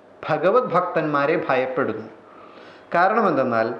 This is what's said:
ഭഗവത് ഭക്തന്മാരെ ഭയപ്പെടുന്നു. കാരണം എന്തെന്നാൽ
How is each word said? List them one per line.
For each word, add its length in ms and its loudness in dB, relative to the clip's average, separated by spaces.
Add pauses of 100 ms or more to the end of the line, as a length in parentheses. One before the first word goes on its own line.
(300)
ഭഗവത് 340 2
ഭക്തന്മാരെ 840 0
ഭയപ്പെടുന്നു. 580 -2 (880)
കാരണം 320 2
എന്തെന്നാൽ 520 0